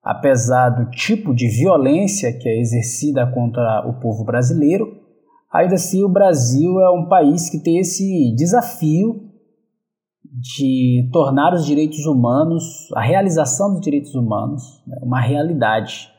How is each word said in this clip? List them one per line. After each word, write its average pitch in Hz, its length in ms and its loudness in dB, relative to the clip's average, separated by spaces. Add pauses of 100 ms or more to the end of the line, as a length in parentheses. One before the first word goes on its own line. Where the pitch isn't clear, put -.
apesar 127 680 2
do 117 180 -2
tipo 202 460 -2
de 120 120 0
violência 143 880 2
que 123 140 -6
é 113 100 0
exercida 120 720 -2
contra 117 560 -2
o 120 120 -8
povo 110 240 -4
brasileiro, 147 680 0 (640)
ainda 180 220 2
assim 185 280 0
o 202 60 2
Brasil 175 720 2
é 185 100 6
um 175 180 0
país 170 440 4
que 156 80 -6
tem 165 180 0
esse 180 580 0
desafio 175 920 0 (920)
de 127 920 -2
tornar 147 400 2
os 165 100 0
direitos 151 440 -2
humanos, 147 880 0
a - 60 -2
realização 175 720 0
dos 175 100 -4
direitos 143 340 -4
humanos, 110 720 -4
né, 123 160 -14
uma 127 180 -2
realidade. 123 960 -2